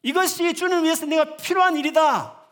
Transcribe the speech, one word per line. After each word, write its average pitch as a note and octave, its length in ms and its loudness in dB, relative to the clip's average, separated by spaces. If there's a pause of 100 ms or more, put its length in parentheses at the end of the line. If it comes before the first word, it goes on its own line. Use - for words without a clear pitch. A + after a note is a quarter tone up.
이것이 E4+ 500 0
주님을 F4 300 0
위해서 D#4+ 220 0
내가 D4+ 320 0
필요한 F4+ 400 0
일이다. D4 640 0 (100)